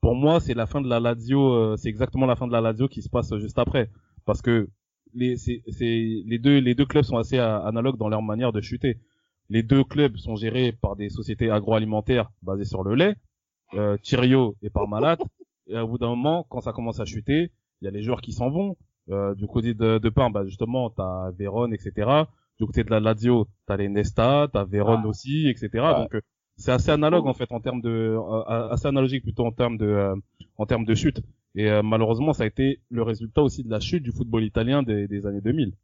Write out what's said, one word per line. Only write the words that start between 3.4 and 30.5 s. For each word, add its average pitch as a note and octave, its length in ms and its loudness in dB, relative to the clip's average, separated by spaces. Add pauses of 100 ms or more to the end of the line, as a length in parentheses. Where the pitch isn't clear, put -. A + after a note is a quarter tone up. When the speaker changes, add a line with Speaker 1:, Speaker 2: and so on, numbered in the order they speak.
Speaker 1:
après. A#2+ 300 0 (380)
Parce G2+ 160 0
que A#2 260 2 (460)
les, B2 220 0
c'est, A#2+ 340 -6
c'est, A2+ 560 -2
les A#2 120 -2
deux, C#3 200 6
les B2 160 4
deux C3+ 120 2
clubs C#3+ 180 4
sont - 120 -2
assez A#2+ 220 0
a-, A2+ 200 2
analogues A#2 380 -2
dans A2 120 -4
leur G#2+ 120 0
manière A2 320 -2
de G#2+ 80 -2
chuter. A#2 380 -4 (500)
Les A2+ 140 2
deux C3+ 200 4
clubs C#3 360 2
sont A2+ 180 -8
gérés A2+ 360 0
par G#2 240 -6
des G#2 120 -6
sociétés A2 420 -4
agroalimentaires G#2+ 800 0 (120)
basées F#2+ 240 -6
sur F#2 160 -6
le G2 120 0
lait, F#3+ 220 2 (580)
euh, G#2 280 0
Thiriot B2+ 580 2
et G#2 100 -8
Parmalat. G#2 460 0 (260)
Speaker 2:
<laughs> - 260 -20
Speaker 1:
Et G#2+ 100 -6
au A#2 100 -2
bout A#2+ 100 -6
d'un A#2 100 -2
moment, D3 420 -2
quand B2+ 100 -8
ça A#2+ 120 -8
commence A#2 280 -6
à A2 60 -4
chuter, C#3 440 -2 (300)
il - 60 -16
y - 20 -4
a - 20 -8
les G2+ 120 -8
joueurs A#2 180 -4
qui - 120 -14
s'en A#2+ 180 -4
vont. F#3 260 -6 (340)
Euh, G2 240 -4
du G2+ 120 -10
côté A#2 260 -2
de, A2+ 260 2
de A2 120 0
Parme, B2 240 2
bah, G2+ 100 -2
justement, A2+ 460 -4
t'as F#2 480 -6
Vérone, G#2+ 340 -2
et A2 60 -4
cetera. B2 500 0 (300)
Du A2 80 -2
côté A#2 180 0
de - 60 -4
la A2 100 4
Lazio, A2 480 4 (180)
t'as G2+ 120 -2
les G2+ 100 -2
Nesta, A2+ 640 2
t'as G2+ 120 0
Vérone G#2 400 2
Speaker 2:
Ah. A2 40 -2
Speaker 1:
aussi, C#3+ 400 0
et A#2+ 80 0
cetera. A#2+ 380 0
Speaker 2:
Ouais. - 80 2
Speaker 1:
Donc, - 140 -6
euh, G#2+ 40 -2 (360)
c'est - 160 -2
assez B2+ 180 2
analogue, D#3 340 4
Speaker 3:
Ouais. C#3 60 0
Speaker 1:
en B2 40 0
fait, - 180 -6
en A#2 80 -4
termes B2 200 -4
de, A2+ 380 0
euh, A2 520 -4
assez A#2+ 160 -2
analogique C3+ 360 0
plutôt - 240 -2
en A2+ 60 -2
termes A#2+ 260 0
de, G#2+ 80 0
euh, G2+ 280 2 (440)